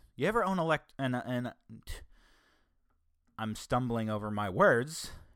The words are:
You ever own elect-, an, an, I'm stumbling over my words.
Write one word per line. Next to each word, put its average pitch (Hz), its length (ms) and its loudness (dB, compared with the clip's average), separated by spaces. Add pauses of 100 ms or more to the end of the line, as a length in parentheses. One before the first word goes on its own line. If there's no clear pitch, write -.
(160)
You 135 120 0
ever 220 160 2
own 190 140 0
elect-, 160 400 0
an, 127 160 -2
an, 123 400 -4 (1800)
I'm 110 160 -4
stumbling 117 560 0
over 107 220 -2
my 104 180 -2
words. 143 640 4 (240)